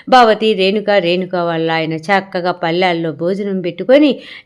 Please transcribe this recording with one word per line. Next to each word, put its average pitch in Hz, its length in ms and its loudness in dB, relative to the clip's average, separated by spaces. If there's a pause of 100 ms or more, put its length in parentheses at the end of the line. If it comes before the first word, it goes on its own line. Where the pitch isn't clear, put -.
భవతి, 220 460 4
రేణుక, 202 360 0
రేణుక 180 460 0
వాళ్ళ 165 340 -2
ఆయన 160 220 -2
చక్కగా 180 600 -2
పల్లెల్లో 170 600 -2
భోజనం 190 480 -4
పెట్టుకొని, 220 600 0 (260)